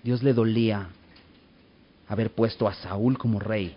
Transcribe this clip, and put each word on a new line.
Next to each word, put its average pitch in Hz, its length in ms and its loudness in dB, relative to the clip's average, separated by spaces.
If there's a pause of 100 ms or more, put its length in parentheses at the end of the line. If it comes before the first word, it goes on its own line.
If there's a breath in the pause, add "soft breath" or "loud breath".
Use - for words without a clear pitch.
Dios 120 200 -2
le 135 100 4
dolía 110 560 2 (1160)
haber 107 240 -2
puesto 113 360 0
a 98 60 0
Saúl 107 440 -2
como 110 220 -2
rey 98 380 -4